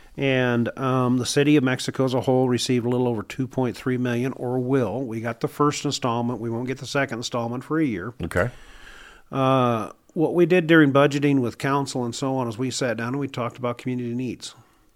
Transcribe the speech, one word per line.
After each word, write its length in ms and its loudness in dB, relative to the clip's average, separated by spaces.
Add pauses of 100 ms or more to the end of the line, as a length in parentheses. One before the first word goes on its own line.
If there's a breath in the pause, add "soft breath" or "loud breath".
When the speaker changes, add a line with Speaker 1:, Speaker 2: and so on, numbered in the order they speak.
(180 loud breath)
Speaker 1:
And, 600 2
um, 400 2
the 80 -2
city 300 4
of 80 4
Mexico 420 -2
as 80 -2
a 80 0
whole 260 2
received 380 0
a 20 0
little 200 0
over 140 -4
two 240 -6
point 300 -4
three 220 -4
million, 340 -2
or 260 -4
will. 440 0
We 180 -8
got 200 -6
the 80 -4
first 360 0
installment. 560 -2
We 80 -4
won't 180 -4
get 120 -6
the 80 -12
second 320 -2
installment 440 -6
for 160 -4
a 60 2
year. 380 -4
Speaker 2:
Okay. 280 0 (800 loud breath)
Speaker 1:
Uh, 600 2 (240)
what 200 0
we 120 6
did 200 4
during 260 8
budgeting 480 4
with 180 -4
council 460 -2
and 100 -6
so 220 -2
on 120 -2
is 100 -8
we 120 -4
sat 260 -2
down 120 -4
and 100 -4
we 100 -4
talked 300 -6
about 200 -4
community 360 -4
needs. 400 -8 (420 soft breath)